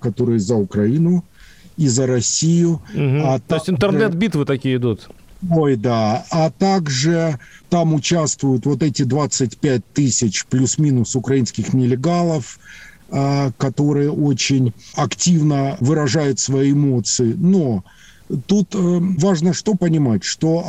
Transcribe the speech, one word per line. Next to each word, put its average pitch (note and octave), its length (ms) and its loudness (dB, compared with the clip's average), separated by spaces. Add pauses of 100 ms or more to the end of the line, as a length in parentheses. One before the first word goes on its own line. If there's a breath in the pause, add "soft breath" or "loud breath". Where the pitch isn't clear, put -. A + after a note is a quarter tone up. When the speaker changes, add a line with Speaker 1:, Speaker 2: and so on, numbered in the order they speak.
Speaker 1:
которые A#2 380 0
за G#2 160 0
Украину B2 680 0 (540 loud breath)
и D3+ 100 0
за B2+ 200 0
Россию. D#3+ 720 0 (120)
Speaker 2:
Мгм. C#3+ 300 0
Speaker 1:
А C3 160 0
Speaker 2:
То - 160 -4
есть D3+ 120 -4
Speaker 1:
также F#3+ 40 0
Speaker 2:
интернет-битвы F3+ 720 0
такие C3 300 -2
идут? A#2+ 340 -2 (400)
Speaker 1:
Ой, D3 280 2
да. A2+ 540 0
А D#3+ 200 2
также E3 880 0 (300 loud breath)
там E3 240 2
участвуют C#3 720 0
вот C#3 180 0
эти C#3 200 0
двадцать C3 540 -2
пять C3 260 0 (100)
тысяч B2 520 0
плюс-минус C3 720 0
украинских A#2+ 580 -2
нелегалов, C#3 840 0 (500 loud breath)
а, C#3 480 0
которые C#3+ 540 0
очень C3+ 640 0 (220 loud breath)
активно D3 840 0
выражают C#3+ 600 0
свои C3+ 340 0
эмоции. B2+ 640 0
Но D#3+ 480 2 (640 loud breath)
тут, G3+ 280 0
э, - 20 -6
важно F3 760 0
что G#3+ 220 -2
понимать, D3+ 500 0
что E3 440 -2